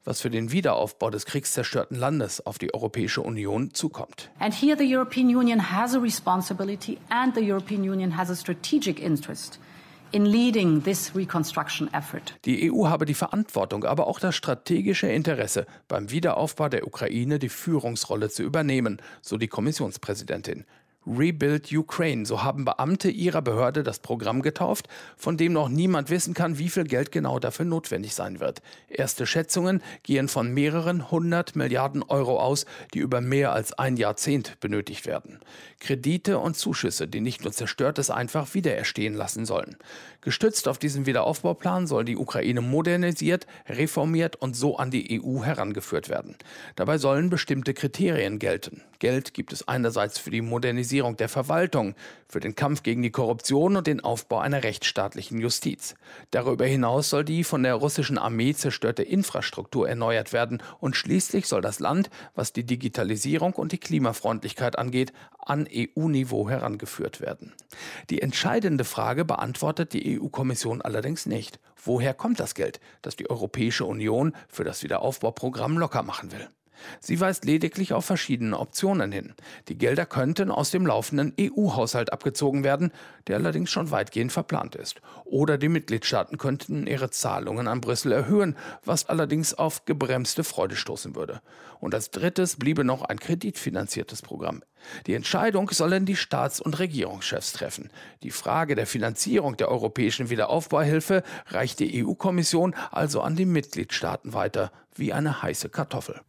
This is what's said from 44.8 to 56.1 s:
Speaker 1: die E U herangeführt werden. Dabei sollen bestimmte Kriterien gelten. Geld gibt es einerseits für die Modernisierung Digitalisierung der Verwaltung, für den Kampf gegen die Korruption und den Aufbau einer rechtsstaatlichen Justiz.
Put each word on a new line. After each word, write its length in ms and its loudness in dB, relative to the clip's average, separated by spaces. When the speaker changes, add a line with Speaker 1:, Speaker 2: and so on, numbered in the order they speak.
Speaker 1:
die 240 0
E 60 0
U 220 -2
herangeführt 680 -2
werden. 260 -4
Dabei 220 2
sollen 320 4
bestimmte 420 0
Kriterien 640 0
gelten. 440 -2
Geld 340 0
gibt 220 -8
es 120 -10
einerseits 520 0
für 120 -8
die 120 0
Modernisierung 480 0
Digitalisierung 260 0
der 120 0
Verwaltung, 680 0
für 120 -4
den 160 -6
Kampf 260 0
gegen 200 2
die 100 0
Korruption 640 2
und 100 0
den 160 2
Aufbau 360 -2
einer 260 0
rechtsstaatlichen 760 -2
Justiz. 540 -2